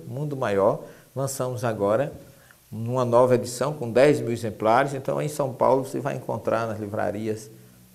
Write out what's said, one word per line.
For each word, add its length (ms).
Mundo 280
Maior, 480
lançamos 480
agora 480
numa 340
nova 300
edição 360
com 200
dez 280
mil 120
exemplares. 640
Então, 260
em 60
São 260
Paulo, 320
você 140
vai 160
encontrar 500
nas 140
livrarias 720